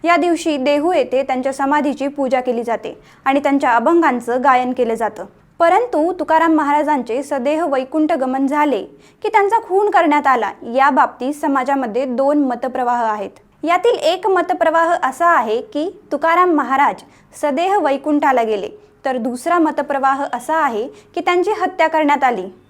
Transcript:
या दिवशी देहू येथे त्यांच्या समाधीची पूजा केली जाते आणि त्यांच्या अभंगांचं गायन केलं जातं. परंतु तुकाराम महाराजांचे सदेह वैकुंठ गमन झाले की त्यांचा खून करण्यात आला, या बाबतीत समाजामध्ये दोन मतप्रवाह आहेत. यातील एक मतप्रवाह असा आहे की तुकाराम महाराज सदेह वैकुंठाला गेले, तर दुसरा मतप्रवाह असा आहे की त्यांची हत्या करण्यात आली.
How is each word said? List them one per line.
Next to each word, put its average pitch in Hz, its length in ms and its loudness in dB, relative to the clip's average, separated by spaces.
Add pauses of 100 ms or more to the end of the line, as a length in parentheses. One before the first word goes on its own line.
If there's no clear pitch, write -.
या 339 120 4
दिवशी 330 420 0
देहू 285 360 0
येथे 254 300 0
त्यांच्या 262 300 -2
समाधीची 277 540 -2
पूजा 269 340 -2
केली 247 220 -2
जाते 220 300 -6 (320)
आणि 277 140 2
त्यांच्या 285 320 2
अभंगांचं 247 720 2
गायन 254 300 4
केलं 240 200 -2
जातं. 214 320 -6 (340)
परंतु 349 600 2
तुकाराम 320 340 2
महाराजांचे 285 720 0
सदेह 285 420 -2
वैकुंठ 285 480 -2
गमन 262 340 -2
झाले 285 340 0 (420)
की 427 60 -2
त्यांचा 403 300 2
खून 415 300 0
करण्यात 311 380 2
आला, 247 240 0 (240)
या 262 140 4
बाबतीत 269 440 0
समाजामध्ये 269 720 -2
दोन 269 380 0
मतप्रवाह 247 600 -2
आहेत. 214 260 -4 (340)
यातील 359 400 2
एक 359 240 0
मतप्रवाह 349 680 2 (100)
असा 269 260 0
आहे 233 340 2
की 302 260 -6 (220)
तुकाराम 330 400 2
महाराज 269 500 0 (340)
सदेह 330 420 0
वैकुंठाला 285 680 2
गेले, 208 260 -2 (360)
तर 262 120 -2
दुसरा 247 420 -2
मतप्रवाह 285 640 0 (100)
असा 254 240 -4
आहे 247 300 -2 (280)
की 349 60 -4
त्यांची 359 300 0
हत्या 370 360 0
करण्यात 294 360 0
आली. 247 220 0 (240)